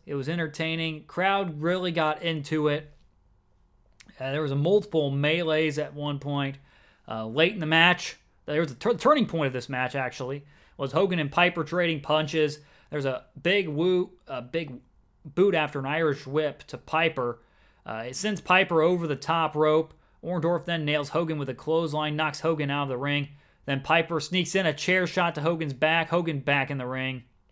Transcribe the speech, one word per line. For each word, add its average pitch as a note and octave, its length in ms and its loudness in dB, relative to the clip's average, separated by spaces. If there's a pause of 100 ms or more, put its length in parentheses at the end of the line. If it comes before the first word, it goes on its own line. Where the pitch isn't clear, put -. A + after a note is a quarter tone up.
It D3 100 -6
was C3+ 120 -4
entertaining. D#3+ 760 -4
Crowd F#3 560 -2
really F3+ 300 0
got D#3 300 0
into D#3 460 0
it. D3 240 -2 (1300)
Uh, C3 120 -6
there D3 100 -2
was D3 100 -2
a C#3 60 0
multiple D#3+ 520 2
melees D#3 720 2
at C#3 140 -6
one D3 260 -6
point. C#3 380 -4 (500)
Uh, A2+ 200 -6
late D#3 260 4
in G#3+ 60 -8
the D#3+ 80 -4
match, E3 500 4 (300)
there D3+ 120 0
was D#3+ 120 -2
a A#2+ 40 -12
tur-, G#3+ 200 -2
turning C4 320 4
point D#3+ 200 0
of B2+ 60 -2
this B2+ 160 -6
match, B2+ 240 -2
actually, C3+ 500 -6 (320)
was C#3 160 -6
Hogan F3+ 280 2
and C#3+ 120 -2
Piper F3 320 2
trading E3 380 0
punches. D3+ 580 0 (300)
There's D3 160 -4
a C3 200 -4 (160)
big F#3+ 260 2
woo-, F3+ 440 0 (160)
a B2+ 140 -8
big C#3 380 -6 (440)
boot F3+ 300 4
after D3+ 240 0
an C3+ 80 -4
Irish D3 400 0
whip C#3+ 380 -2
to - 160 -12
Piper. D#3 640 -2 (420)
Uh, A2+ 220 -8
it C3 80 -10
sends G#3 260 -4
Piper F3+ 400 4
over E3+ 240 2
the D3 100 -2
top D#3+ 400 0
rope. D#3 380 4 (300)
Orndorff E3+ 420 -2
then E3+ 180 -2
nails D3 260 0
Hogan D#3+ 280 0
with C#3+ 120 -4
a B2+ 40 -6
clothesline, D3+ 600 -2
knocks D3+ 240 -2
Hogan D3+ 320 0
out C#3+ 120 -2
of C#3 60 -4
the B2+ 80 -4
ring. C#3+ 320 -2 (360)
Then C3+ 160 -2
Piper E3 380 2
sneaks F3+ 360 0
in F#3+ 100 2
a D#3 80 2
chair F3+ 320 0
shot E3+ 300 0
to D3+ 60 -4
Hogan's D#3+ 320 -2
back. D#3 360 2
Hogan E3 300 0
back C#3 320 0
in C#3 80 -4
the B2 80 -6
ring. C3 360 -6 (280)